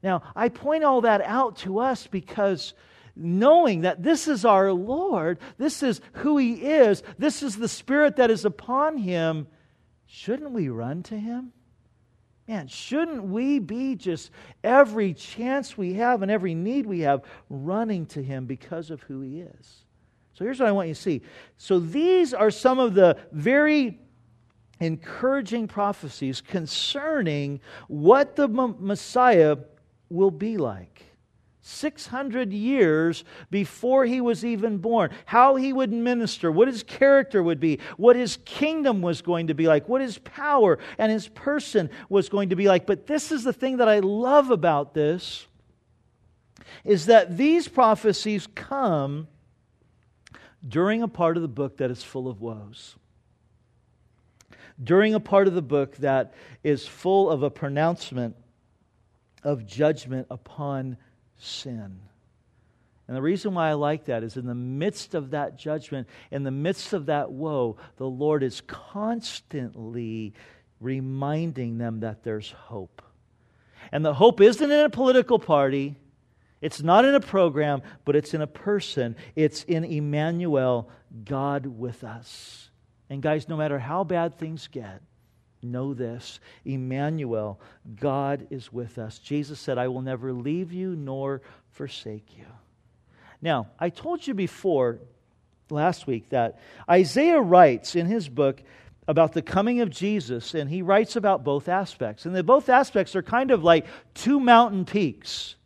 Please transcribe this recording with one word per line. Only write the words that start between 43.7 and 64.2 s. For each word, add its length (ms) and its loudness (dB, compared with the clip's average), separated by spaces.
that 120 4
I 100 6
love 500 2
about 440 2
this, 520 -2
is 220 2
that 280 8
these 320 2
prophecies 880 2
come 720 -2
during 380 0
a 60 -4
part 260 0
of 60 -2
the 80 -6
book 280 -6
that 140 -2
is 100 -10
full 280 -10
of 100 -14
woes, 560 -14
during 340 4
a 40 2
part 300 4
of 40 -2
the 80 -2
book 360 -2
that 360 0
is 240 -2
full 420 2
of 140 0
a 60 -2
pronouncement 880 -4
of 220 -4
judgment 640 -2
upon 680 -10
sin. 600 -14
And 80 -10
the 60 -6
reason 320 -4
why 160 -2
I 40 0
like 320 -2
that 180 -4